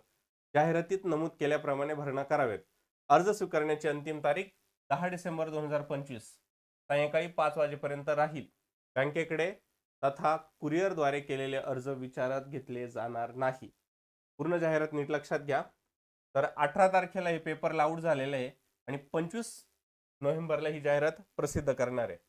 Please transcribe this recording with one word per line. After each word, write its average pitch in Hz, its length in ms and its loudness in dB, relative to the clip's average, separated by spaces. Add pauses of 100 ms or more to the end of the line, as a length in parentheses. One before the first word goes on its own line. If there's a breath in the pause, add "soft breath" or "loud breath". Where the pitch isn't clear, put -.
(560)
जाहिरातीत 170 480 2
नमूद 160 260 0 (100)
केल्याप्रमाणे 147 540 0
भरणा 143 300 -4
करावेत. 139 360 0 (500)
अर्ज 170 200 8
स्वीकारण्याची 156 580 0
अंतिम 147 360 -4
तारीख 151 200 2 (460)
दहा 175 180 0
डिसेंबर 165 420 -4
दोन 151 160 -2
हजार 147 160 0
पंचवीस 139 420 -6 (640)
सायंकाळी 147 400 2
पाच 156 300 0
वाजेपर्यंत 143 520 -2
राहील. 147 360 0 (500)
बँकेकडे 160 600 0 (480)
तथा 160 340 2
कुरिअरद्वारे 156 840 0
केलेले 135 380 -4
अर्ज 131 300 -4
विचारात 131 540 -4
घेतले 127 460 -8
जाणार 117 480 -6
नाही. 131 360 -2 (680)
पूर्ण 165 200 0
जाहिरात 156 360 2
नीट 147 160 -2
लक्षात 151 300 -2
घ्या. 143 240 0 (720)
तर 143 100 4 (120)
अठरा 151 300 4
तारखेला 185 420 2
हे 165 80 2
पेपर 156 340 -2
लाऊड 160 280 2
झालेलं 143 360 0
आहे 127 160 -2 (360)
आणि 139 100 -4
पंचवीस 170 680 -4 (560)
नोव्हेंबरला 156 480 0
ही 151 120 -4
जाहिरात 147 400 2 (160)
प्रसिद्ध 147 360 0
करणार 123 360 0
आहे. 85 80 -10 (120)